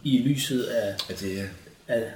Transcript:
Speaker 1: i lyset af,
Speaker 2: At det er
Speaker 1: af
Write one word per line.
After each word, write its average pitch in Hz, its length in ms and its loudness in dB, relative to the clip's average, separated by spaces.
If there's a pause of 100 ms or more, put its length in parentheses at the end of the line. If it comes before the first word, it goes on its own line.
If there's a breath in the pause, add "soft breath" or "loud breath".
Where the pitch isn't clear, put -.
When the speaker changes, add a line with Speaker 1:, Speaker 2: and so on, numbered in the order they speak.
Speaker 1:
i 131 140 6
lyset 131 440 2
af, 110 320 0 (160)
Speaker 2:
At 87 100 -6
det 98 200 -4
er 98 40 -4 (440)
Speaker 1:
af 117 140 2 (140)